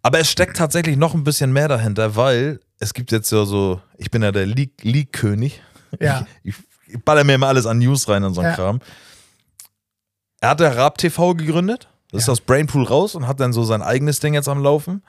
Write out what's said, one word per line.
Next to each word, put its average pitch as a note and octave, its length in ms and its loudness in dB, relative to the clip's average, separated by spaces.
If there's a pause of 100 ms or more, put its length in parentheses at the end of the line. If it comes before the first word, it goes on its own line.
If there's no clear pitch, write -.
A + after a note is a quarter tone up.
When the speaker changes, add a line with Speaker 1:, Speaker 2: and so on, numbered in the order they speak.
Speaker 1:
aber C3+ 180 4
es D3+ 100 0
steckt - 260 -2
tatsächlich D#3+ 400 0
noch D#3 160 2
ein D#3 120 -2
bisschen C#3 280 0
mehr D3 160 2
dahinter, A2 480 0
weil C3 440 0 (180)
es G#2+ 160 -8
gibt B2 180 -6
jetzt A2 200 -2
ja G#2+ 120 2
so, G2 380 -2 (160)
ich - 120 -10
bin A2+ 120 0
ja G2+ 100 0
der G2 140 0
Leak-, C3 360 -4
Leak-König. A#2 800 -2 (380)
Speaker 2:
Ja. C#3 260 -2 (180)
Speaker 1:
Ich, G2 120 -10 (320)
ich A2+ 180 -14
baller D3+ 200 4
mir C#3+ 100 6
immer C3+ 140 2
alles B2+ 180 2
an A2+ 120 0
News C3 300 2
rein G2+ 160 2
und F#2+ 80 -2
so F2 80 -4
ein F2 60 0
Speaker 2:
Ja. D#3+ 80 0
Speaker 1:
Kram. G2+ 260 -2 (1600)
Er A2+ 100 2
hat D3+ 100 0
ja D#3 100 4
Raab C3 260 0
T E3+ 140 0
V F3 240 0
gegründet, E3+ 540 -2 (240)
das G#2+ 100 -4
ist A2+ 60 0
Speaker 2:
Ja. C3+ 40 2
Speaker 1:
aus A#2 80 0
Brainpool C#3 440 2
raus D3 300 0
und C#3 140 -6
hat C#3 120 -6
dann B2 120 0
so A#2 100 0
sein A2 200 -2
eigenes C#3 380 -2
Ding D3 140 -2
jetzt C#3+ 140 -2
am C#3 140 -4
Laufen. D3+ 460 0